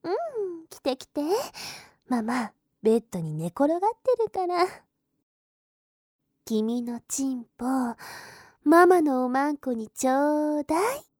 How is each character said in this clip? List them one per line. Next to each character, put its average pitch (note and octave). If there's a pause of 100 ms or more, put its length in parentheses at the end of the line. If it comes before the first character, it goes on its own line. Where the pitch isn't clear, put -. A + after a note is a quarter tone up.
う E4+
ん、 F#4+ (540)
来 -
て B3+
来 -
て。 - (840)
マ A#3+
マ、 A#3 (300)
ベ A3
ッ A3+
ド F#3
に D#3+
寝 D#3+
転 D4+
が G4+
っ - (120)
て B4+ (100)
る G#4+
か F#4
ら。 F4 (1800)
君 A3+
の A#3
チ C4+
ン A#3+ (100)
ポ、 A#3+ (1000)
マ E4+
マ F4+
の C4
お B3+
ま C#4
ん D4
こ B3+
に A3
ち -
ょ D4+
う D4
だ G4+
い。 D5 (160)